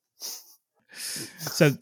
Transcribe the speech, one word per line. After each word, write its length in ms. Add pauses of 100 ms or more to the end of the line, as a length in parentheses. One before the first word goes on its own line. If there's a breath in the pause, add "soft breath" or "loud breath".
(920 loud breath)
So 800 (120)